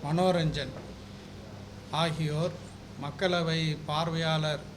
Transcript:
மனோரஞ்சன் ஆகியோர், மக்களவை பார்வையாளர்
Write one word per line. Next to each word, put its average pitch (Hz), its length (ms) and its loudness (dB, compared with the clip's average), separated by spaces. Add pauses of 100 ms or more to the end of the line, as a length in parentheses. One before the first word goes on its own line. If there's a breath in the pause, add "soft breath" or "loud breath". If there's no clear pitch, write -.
மனோரஞ்சன் 160 680 4 (1160)
ஆகியோர், 160 600 2 (520)
மக்களவை 160 840 2
பார்வையாளர் 160 760 2 (160)